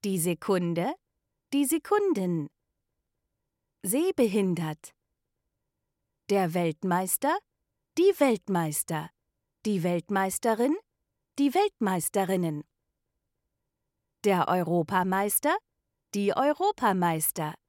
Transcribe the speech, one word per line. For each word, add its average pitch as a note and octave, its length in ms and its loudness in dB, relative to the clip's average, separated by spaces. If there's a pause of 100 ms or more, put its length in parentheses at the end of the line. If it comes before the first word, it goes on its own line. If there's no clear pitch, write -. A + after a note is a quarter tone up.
Die F#3+ 160 -2
Sekunde, F3 720 0 (580)
die C#4+ 140 2
Sekunden. B3+ 800 0 (1300)
Sehbehindert. G3 1120 0 (1400)
Der F#3+ 240 2
Weltmeister, F#3 880 -2 (580)
die F#4 220 4
Weltmeister, E3+ 920 -2 (560)
die G3+ 160 0
Weltmeisterin, G3 960 0 (600)
die C#4 160 2
Weltmeisterinnen. F#3 1120 0 (1600)
Der F#3 220 2
Europameister, F#3 1120 0 (560)
die G3+ 240 0
Europameister. F#3+ 1160 0 (140)